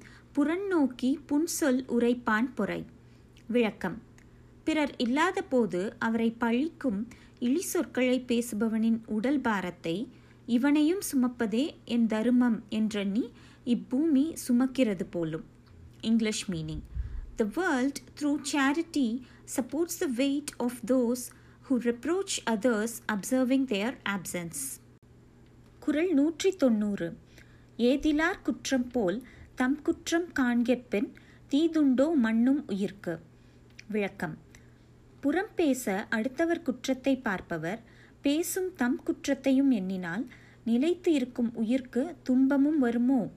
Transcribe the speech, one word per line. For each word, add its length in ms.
புறன் 360
நோக்கி 600
புன்சொல் 600
உரைப்பான் 680
பொறை. 300
விளக்கம். 540
பிறர் 340
இல்லாத 440
போது 580
அவரை 400
பழிக்கும் 680
இழி 220
சொற்களை 640
பேசுபவனின் 800
உடல் 360
பாரத்தை 680
இவனையும் 560
சுமப்பதே 720
என் 220
தருமம் 520
என்றெண்ணி 600
இப்பூமி 680
சுமக்கிறது 720
போலும். 380
English 500
meaning. 300
The 180
world 400
through 220
charity 580
supports 540
the 180
weight 420
of 140
those 360
who 180
reproach 540
others 460
observing 580
their 280
absence. 500
குறள் 320
நூற்றி 400
தொண்ணூறு. 640
ஏதிலார் 680
குற்றம் 440
போல் 360
தம் 200
குற்றம் 580
காண்கிற்பின் 680
தீதுண்டோ 640
மண்ணும் 540
உயிர்க்கு. 520
விளக்கம். 500
புறம் 360
பேச 540
அடுத்தவர் 520
குற்றத்தை 560
பார்ப்பவர் 640
பேசும் 540
தம் 280
குற்றத்தையும் 680
எண்ணினால் 560
நிலைத்து 480
இருக்கும் 420
உயிர்க்கு 680
துன்பமும் 560
வருமோ? 580